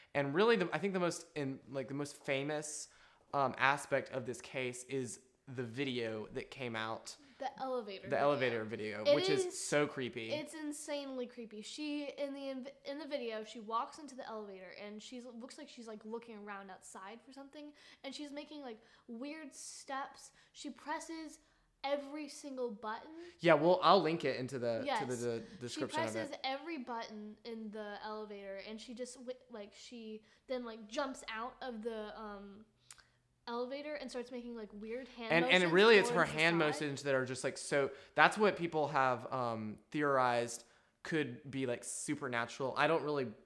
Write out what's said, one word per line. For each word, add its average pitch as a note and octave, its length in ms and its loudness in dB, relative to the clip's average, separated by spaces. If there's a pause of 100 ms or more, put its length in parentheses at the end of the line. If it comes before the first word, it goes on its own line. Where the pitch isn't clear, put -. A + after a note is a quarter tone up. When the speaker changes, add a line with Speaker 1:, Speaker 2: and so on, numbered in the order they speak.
(140)
Speaker 1:
And C#3 200 2
really, A3 240 6
the, F3+ 160 2
I D3+ 40 2
think F#3+ 160 0
the F#3+ 60 2
most, E3+ 360 0
in, C3+ 240 -2 (120)
like, C3+ 160 -4
the C#3 60 -6
most C#3+ 320 -4
famous, D3 640 -2 (440)
um, C#3 240 2
aspect C3+ 540 4
of B2+ 140 -4
this A#2+ 160 -6
case B2 480 -4
is C3 300 -2 (360)
the B2+ 80 -4
video A2+ 720 -2
that - 180 -6
came A#2+ 240 -6
out. A2 400 -4 (240)
Speaker 2:
The C4 100 -4 (120)
elevator A#3 440 -4
Speaker 1:
The B2 40 -6
Speaker 2:
video. C3 160 4
Speaker 1:
elevator B2 380 4
video, G#2+ 420 -4
Speaker 2:
It C#4+ 80 8
Speaker 1:
which F#4 160 4
is F#4 160 4
Speaker 2:
is, - 220 -6
Speaker 1:
so D3 180 4
creepy. A#2 460 -4
Speaker 2:
it's D4+ 240 -4
insanely C#4+ 720 -6
creepy. G#3+ 340 -12
She, D4 560 -6
in C#4 160 -4
the C#4 60 -8
inv-, C4+ 320 -6 (140)
in C#4 120 -6
the D#4 80 -8
video, A#3+ 380 -4
she A3 160 -14
walks A3+ 400 -4
into C4+ 160 -14
the B3+ 120 -10
elevator, G3 460 -10 (100)
and G#3 200 -12
she's, B3 200 -12 (160)
looks C4 200 -14
like D4 100 -14
she's, A3+ 180 -16
like, G#3+ 160 -10
looking A3+ 400 -10
around G3 280 -12
outside G3 520 -14
for C4+ 80 -20
something, C#4 340 -16 (380)
and C4+ 120 -8
she's D4 160 -10
making, D4 320 -10
like, A3+ 160 -10 (280)
weird C#4+ 460 -10
steps. - 800 -10 (220)
She - 180 -10
presses D#4 680 -8 (460)
every C#4+ 440 -2
single B3+ 440 -6
button. A3 400 -8 (280)
Speaker 1:
Yeah, E3 140 10
well, D#3+ 300 8
I'll F3 180 10
link D#3+ 240 2
it B2+ 120 2
into B2+ 200 -4
the, A#2 220 0
to C3 260 0
the, B2 80 0
Speaker 2:
Yes. A#2 80 -2
Speaker 1:
the A#2 220 0 (180)
description C3+ 380 -2
Speaker 2:
She - 40 2
presses - 260 -2
Speaker 1:
of D4+ 40 -12
it. - 100 -10
Speaker 2:
every C#4+ 360 -4
button A3 560 -8 (100)
in A3+ 240 -8
the G#3 340 -8
elevator, G3+ 640 -8
and A3 140 -10
she B3 140 -12
just, B3 180 -8
wi-, B3+ 240 -10 (140)
like, G#3 240 -12
she A3 480 -12 (240)
then, B3+ 180 -2
like, A3+ 220 -12
jumps C4+ 440 -4
out A3+ 300 -6
of A#3 220 -8
the, A3 240 -4 (120)
um, G3+ 460 -12 (840)
elevator C4 440 -2
and C4 180 -6
starts A#3+ 180 -4
making, A#3+ 280 -8
like, G#3+ 160 -8
weird A3+ 340 -6
hand A#3 240 -4
Speaker 1:
And, E3 140 6
and E3 80 6
Speaker 2:
motions F3+ 180 6
Speaker 1:
really, G#3+ 260 12
it's F#3+ 120 6
her - 60 2
Speaker 2:
towards D#3 180 4
the D#3 40 -4
Speaker 1:
hand E3 220 6
Speaker 2:
side. D#3 60 6
Speaker 1:
motions D3 380 0
that C#3 120 4
are C3 100 4
just, B2+ 200 -4
like, C3+ 120 -2
so, C#3 320 2 (240)
that's D#3 240 10
what G#3 200 6
people D#3+ 320 0
have, C3 420 4
um, A2+ 460 -2 (120)
theorized B2+ 760 4 (380)
could C#3 460 -2
be, C3+ 160 -2
like, A#2+ 200 -2
supernatural. B2+ 880 -2
I C#3+ 120 6
don't D#3 160 4
really C#3+ 240 0 (180)